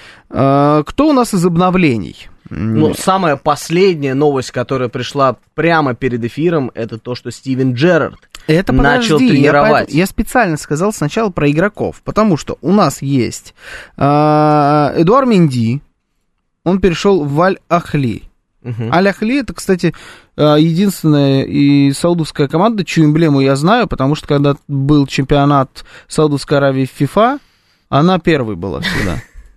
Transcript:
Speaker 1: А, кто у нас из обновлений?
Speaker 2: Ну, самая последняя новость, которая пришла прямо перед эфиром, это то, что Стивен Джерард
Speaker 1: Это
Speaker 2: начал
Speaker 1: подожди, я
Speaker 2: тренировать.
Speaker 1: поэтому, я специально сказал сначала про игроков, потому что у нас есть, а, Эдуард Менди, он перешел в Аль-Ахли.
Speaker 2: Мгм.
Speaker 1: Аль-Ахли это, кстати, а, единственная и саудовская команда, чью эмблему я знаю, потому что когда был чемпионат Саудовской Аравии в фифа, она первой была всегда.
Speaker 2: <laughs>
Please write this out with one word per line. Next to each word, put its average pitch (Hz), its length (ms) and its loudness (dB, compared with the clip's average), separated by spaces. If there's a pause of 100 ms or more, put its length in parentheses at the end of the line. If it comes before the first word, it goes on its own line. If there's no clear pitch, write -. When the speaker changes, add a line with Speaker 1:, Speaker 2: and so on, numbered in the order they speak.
(300)
Speaker 1:
А, 143 540 2
кто 294 260 0
у 302 40 2
нас 247 200 0
из 175 120 0
обновлений? 165 800 -2 (220)
Speaker 2:
Ну, 113 460 0
самая 185 420 -2
последняя 156 760 0
новость, 139 380 0
которая 127 380 -4
пришла 131 480 -2 (180)
прямо 156 380 0
перед 120 320 -4
эфиром, 147 480 -2
это 113 240 -10
то, 123 180 -10
что 120 160 -12
Стивен 131 440 -2
Джерард 151 420 0 (300)
Speaker 1:
Это 165 260 0
Speaker 2:
начал 170 420 4
Speaker 1:
подожди, 262 100 4
я 240 60 4
Speaker 2:
тренировать. 143 400 4
Speaker 1:
поэтому, 139 260 0
я 180 80 2
специально 208 520 -2
сказал 170 340 -4
сначала 208 380 -2
про 147 200 0
игроков, 147 540 -2
потому 202 320 0
что - 260 -8
у 147 120 -2
нас 180 280 0
есть, 135 520 -4 (420)
а, 151 1040 2
Эдуард 226 320 2
Менди, 135 520 2 (840)
он 185 140 0
перешел 185 440 0
в 143 180 -2
Аль-Ахли. 160 800 -2 (400)
Speaker 2:
Мгм. 117 300 -8
Speaker 1:
Аль-Ахли 202 460 0
это, 208 140 -8
кстати, 180 400 -2 (420)
а, 151 200 2
единственная 156 880 2
и 143 500 2
саудовская 165 560 -2
команда, 196 340 0
чью 156 220 2
эмблему 151 340 2
я 135 160 2
знаю, 185 320 0
потому 139 280 -2
что - 120 -12
когда 143 280 2 (120)
был 139 400 0
чемпионат 139 800 0 (240)
Саудовской 147 480 0
Аравии 135 280 0
в 127 40 -8
фифа, 226 500 -2 (480)
она 170 320 2
первой 127 380 -2
была 85 240 -6
всегда. 95 440 -4
Speaker 2:
<laughs> - 60 -20 (260)